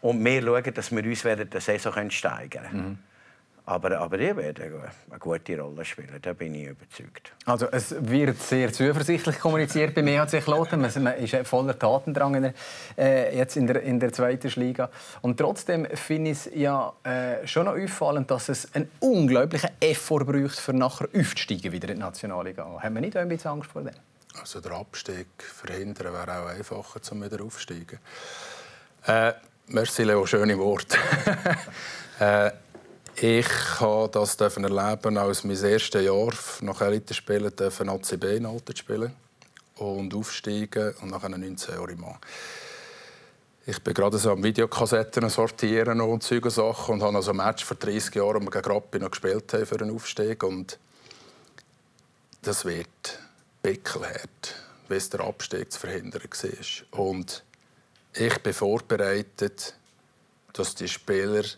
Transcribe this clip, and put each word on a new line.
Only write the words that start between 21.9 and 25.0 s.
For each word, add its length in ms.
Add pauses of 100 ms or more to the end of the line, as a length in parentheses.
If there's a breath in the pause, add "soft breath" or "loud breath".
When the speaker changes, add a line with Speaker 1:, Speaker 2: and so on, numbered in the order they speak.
Speaker 2:
die 60
Nationalliga. 600 (140)
Hat 140
man 100
nicht 140
ein 120
bisschen 220
Angst 220
vor 100
dem? 120 (460)
Speaker 3:
Also 200
der 100
Abstieg 560 (120)